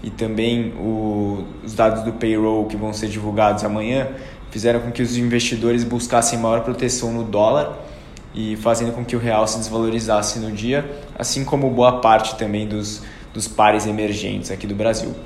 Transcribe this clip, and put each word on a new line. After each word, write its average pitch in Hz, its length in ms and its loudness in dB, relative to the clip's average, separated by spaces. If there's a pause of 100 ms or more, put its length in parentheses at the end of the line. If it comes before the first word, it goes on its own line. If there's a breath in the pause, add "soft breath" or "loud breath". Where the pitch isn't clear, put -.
e 113 80 -6
também 113 640 0
o, 104 640 -2 (200)
os 110 100 -10
dados 110 300 4
do 113 100 -2
payroll 110 520 2
que - 120 -6
vão 107 160 -4
ser 104 140 -4
divulgados 104 560 2
amanhã 110 460 0 (420 loud breath)
fizeram 117 300 2
com 120 100 -6
que 127 100 -4
os 120 160 0
investidores 120 680 2
buscassem 117 540 0
maior 113 240 2
proteção 120 500 -2
no 117 120 -4
dólar 110 520 2 (560 loud breath)
e 110 260 -4
fazendo 117 340 2
com 120 120 -6
que 120 120 -4
o 120 40 0
real 110 280 2
se 113 100 -2
desvalorizasse 110 800 0
no 110 140 -6
dia, 123 340 -2 (320 loud breath)
assim 135 260 -2
como 135 280 2
boa 123 300 6
parte 110 340 6
também 107 320 -2
dos, 104 340 -6 (320 loud breath)
dos 107 140 -6
pares 107 400 4
emergentes 101 640 -2
aqui 98 160 -8
do 101 80 -4
Brasil. 107 400 -2 (100)